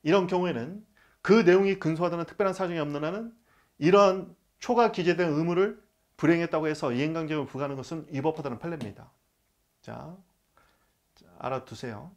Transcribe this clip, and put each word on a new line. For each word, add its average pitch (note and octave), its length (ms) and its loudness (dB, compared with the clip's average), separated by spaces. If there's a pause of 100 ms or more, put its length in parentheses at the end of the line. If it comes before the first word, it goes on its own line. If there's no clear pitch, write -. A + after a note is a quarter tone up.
이런 F3+ 240 4
경우에는 F3+ 580 -4 (380)
그 F#3+ 200 6
내용이 F#3+ 360 6
근소하다는 E3 480 -2
특별한 F#3+ 260 -2
사정이 F3 280 -4
없는 D3 240 -4
한은 A3 280 -6 (460)
이런 F#3+ 560 4 (240)
초과 A#3 320 2
기재된 E3+ 420 0
의무를 F3 480 0 (360)
불이행했다고 E3 500 2
해서 D3+ 260 -4
이행강제금을 D#3 540 -4
부과하는 C#3 300 -8
것은 D3 340 -12
위법하다는 C#3+ 480 -6
판례입니다. B2+ 540 -12 (680)
자, C3 340 -16 (1000)
자, - 120 -20 (120)
알아두세요. B2+ 760 -8